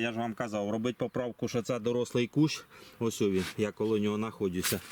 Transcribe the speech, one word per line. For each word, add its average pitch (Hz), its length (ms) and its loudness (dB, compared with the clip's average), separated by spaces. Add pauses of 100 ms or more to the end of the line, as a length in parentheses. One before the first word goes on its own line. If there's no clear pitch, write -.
я 117 120 0
ж 110 60 -4
вам 117 160 -2
казав, 104 360 -2
робити 113 280 0
поправку, 123 500 -4
що 120 140 -2
це 123 160 -2
дорослий 120 480 0
кущ, - 380 2 (340)
ось 113 240 0
він, 95 220 4 (140)
я 104 140 0
коло 110 260 2
нього 104 180 2
знаходжуся, 101 640 -2 (120)